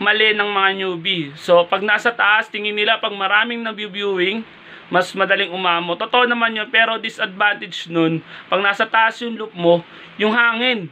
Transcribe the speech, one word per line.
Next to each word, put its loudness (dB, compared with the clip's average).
mali 2
ng 0
mga 2
newbie. -4
So, 4
pag -2
nasa 2
taas, 2
tingin -6
nila 2
pag -6
maraming 0
nag-viewing, -4
mas 0
madaling 0
umamo. -2
Totoo 0
naman -2
yun, -6
pero 0
disadvantage -4
nun, 0
pag 2
nasa 0
taas 2
yung -6
loop -12
mo, 2
yung 2
hangin, 2